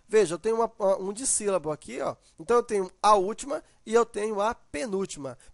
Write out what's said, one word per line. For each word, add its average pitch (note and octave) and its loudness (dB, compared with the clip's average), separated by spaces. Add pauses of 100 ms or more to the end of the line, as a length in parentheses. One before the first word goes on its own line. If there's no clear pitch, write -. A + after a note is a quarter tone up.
Veja, F#3+ 2
eu E3+ -6
tenho A3 -2
uma, A3+ 0
uma, G3 2
um F#3+ -6
dissílabo G3 -2
aqui, G#3 -10
ó. C#3 -4 (240)
Então A3 2
eu A#3+ 4
tenho G3 -2 (100)
a G#3+ 8
última G#3 -2 (220)
e A3 -10
eu A3+ 6
tenho G#3+ -6
a A3 -2
penúltima. F#3+ -8 (160)